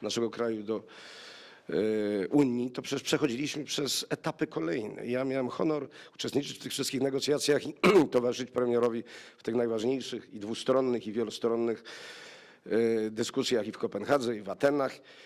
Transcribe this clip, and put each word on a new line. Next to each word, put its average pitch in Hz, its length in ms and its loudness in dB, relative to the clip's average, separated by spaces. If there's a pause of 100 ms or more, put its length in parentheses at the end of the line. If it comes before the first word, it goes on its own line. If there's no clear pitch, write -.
naszego 113 280 0
kraju 113 320 -2
do, 104 200 -4 (880)
e, 104 600 0
Unii, 127 420 4
to 135 120 -8
przecież 139 200 -4
przechodziliśmy 139 600 0
przez - 460 -4
etapy 151 360 -2
kolejne. 147 600 -4
Ja 123 180 0
miałem 131 240 0
honor 147 400 0 (260)
uczestniczyć - 440 -4
w - 40 -16
tych 95 100 -8
wszystkich 139 280 -2
negocjacjach 135 680 2
i 151 80 -8 (180)
<clears throat> 160 180 8
towarzyszyć 123 400 0
premierowi 120 540 2 (320)
w - 60 -20
tych 113 120 -2
najważniejszych 120 800 -2
i 107 60 -12
dwustronnych, 120 680 2
i 110 60 -6
wielostronnych, 117 720 0 (840)
e, 113 440 2
dyskusjach 117 560 0
i 107 60 -6
w - 60 -10
Kopenhadze, 117 580 0
i 107 40 -10
w 98 80 -12
Atenach. 139 520 2 (260)